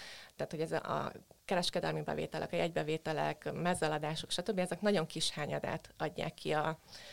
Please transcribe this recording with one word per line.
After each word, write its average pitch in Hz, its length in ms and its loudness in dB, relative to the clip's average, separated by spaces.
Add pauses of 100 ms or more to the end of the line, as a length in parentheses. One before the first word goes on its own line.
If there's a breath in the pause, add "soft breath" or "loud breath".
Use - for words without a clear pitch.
(360 loud breath)
tehát - 160 -4
hogy 156 100 -2
ez 160 100 0
a, 151 340 0
a - 60 -4 (340)
kereskedelmi 170 560 2
bevételek, 156 520 -2
a - 20 -2
jegybevételek, 156 1000 0
mezzeladások, 156 800 0
stb. 185 280 0
ezek 180 220 0
nagyon 202 240 6
kis - 260 0
hányadát 147 680 -2
adják 156 360 -2
ki - 180 -2
a, 156 280 2 (340 loud breath)